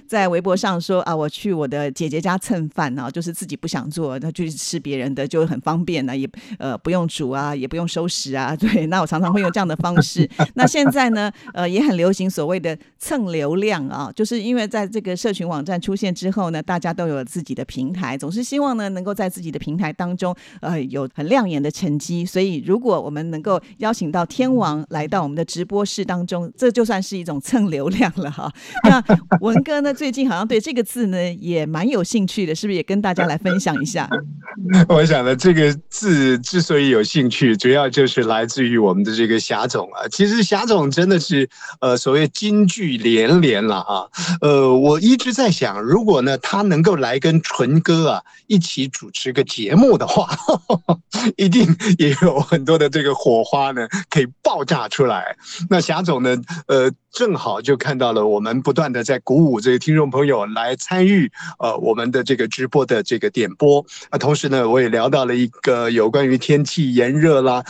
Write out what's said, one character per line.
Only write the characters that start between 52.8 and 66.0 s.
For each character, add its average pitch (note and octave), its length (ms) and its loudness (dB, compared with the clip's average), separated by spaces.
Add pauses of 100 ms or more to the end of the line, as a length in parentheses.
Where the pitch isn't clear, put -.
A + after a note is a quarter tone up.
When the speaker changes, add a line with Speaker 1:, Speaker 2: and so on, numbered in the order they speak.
Speaker 2:
这 D3+ 120 -2
个 C#3 140 2
火 A#2 280 2
花 C#3 280 0
呢， A#2+ 160 -4 (220)
可 D#3+ 100 0
以 C3 80 2 (160)
爆 F3+ 200 2
炸 B2+ 260 -2
出 - 160 0
来。 F#2+ 300 -2 (340)
那 F#3 100 4
霞 D#3+ 220 -2
总 D#3 200 0
呢， B2+ 140 2 (320)
呃， C3 240 4 (200)
正 A3 240 0
好 G#2+ 260 -6
就 C3+ 160 0
看 C3+ 200 -4
到 B2 160 0
了 G#2+ 120 2
我 G#2+ 140 2
们 A2+ 220 -2
不 - 120 0
断 D3+ 180 0
的 A#2+ 120 -4
在 B2+ 160 -2
鼓 C3 180 0
舞 C#3+ 240 4
这 B2+ 100 2
个 B2 80 4
听 D#3 160 0
众 D3+ 140 2
朋 C3+ 180 2
友 A2+ 200 2
来 A2+ 280 -4
参 F#3 300 0
与， F#3+ 260 4 (280)
呃， A#2 180 -2
我 A#2+ 160 0
们 A#2 180 -2
的 B2 120 0
这 C3 120 0
个 A2+ 120 -2
直 C3 200 -6
播 C3 180 2
的 A#2 160 0
这 A2+ 180 -2
个 G#2 100 0
点 G#2 260 -2
播。 C#3+ 300 4 (240)
啊， D3 80 -2
同 D3 180 0
时 D3 140 -2
呢， B2+ 180 2
我 A#2+ 140 4
也 A#2+ 80 2
聊 A2+ 200 0
到 C#3 160 2
了 B2 100 -2
一 B2 120 2
个 A#2+ 420 -2
有 A2+ 200 4